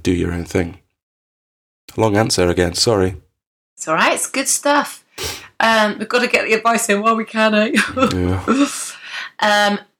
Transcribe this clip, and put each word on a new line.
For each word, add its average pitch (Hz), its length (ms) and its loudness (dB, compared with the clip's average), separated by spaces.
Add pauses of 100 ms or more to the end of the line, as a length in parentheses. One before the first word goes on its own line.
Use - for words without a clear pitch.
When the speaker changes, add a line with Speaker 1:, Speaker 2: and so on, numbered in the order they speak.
Speaker 1:
do 92 80 2
your 87 200 0
own 87 140 -6
thing. 85 320 -4 (1200)
Long 110 180 2
answer 98 320 2
again, 87 280 0
sorry. 95 400 0 (600)
Speaker 2:
It's - 120 -14
all 160 80 0
right, 240 180 2
it's - 160 -6
good 262 180 -4
stuff. - 560 -2 (560)
Um, 214 380 2
we've 214 100 -6
gotta 247 200 0
get - 180 0
the 220 80 0
advice 226 340 0
in 202 140 2
while 226 140 2
we 220 100 -4
can, 220 300 0
eh? 214 160 2 (420)
Speaker 1:
Yeah. 90 320 0
Speaker 2:
<laughs> - 540 -2 (400)
Um, 208 400 2 (200)